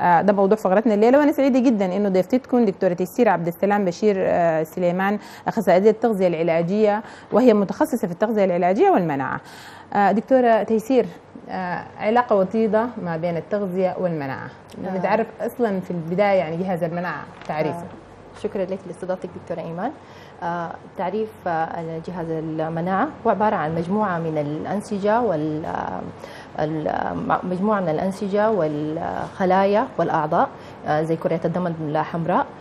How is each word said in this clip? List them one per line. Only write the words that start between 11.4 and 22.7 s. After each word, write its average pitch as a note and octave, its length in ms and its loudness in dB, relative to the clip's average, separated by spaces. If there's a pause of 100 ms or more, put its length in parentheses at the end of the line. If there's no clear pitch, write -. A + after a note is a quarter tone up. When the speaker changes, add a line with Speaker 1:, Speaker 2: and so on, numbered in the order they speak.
Speaker 1:
آه، F3+ 340 -6 (140)
علاقة A3+ 380 2
وطيدة G#3+ 500 2 (180)
ما E3 120 -4
بين E3+ 200 -4
التغذية F#3 640 -2
والمناعة. D3 500 -4 (360)
Speaker 2:
آه. F#3+ 120 -4
Speaker 1:
نتعرف G#3 280 0 (140)
أصلًا G#3+ 400 -2
في F3+ 100 -10
البداية F3+ 480 0
يعني E3 180 -2
جهاز F3+ 260 -4
المناعة E3+ 400 -6 (260)
تعريفه. D#3 300 -4
Speaker 2:
آه، - 640 -18
شكرًا G#3 200 -6
لك F#3+ 240 -6
لاستضافتك F3+ 420 -8 (140)
دكتورة E3+ 240 -8
إيمان. F3 240 -6 (520)
آه، E3+ 280 -6 (280)
تعريف، G3+ 300 -4 (180)
آه، D#3+ 600 -4
جهاز E3+ 220 -6
المناعة D#3+ 800 -2 (180)